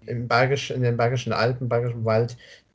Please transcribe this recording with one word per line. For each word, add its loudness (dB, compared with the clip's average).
im -6
Bayerisch-, 2
in -2
den 2
Bayerischen 0
Alpen, 0
Bayerischen -2
Wald, 2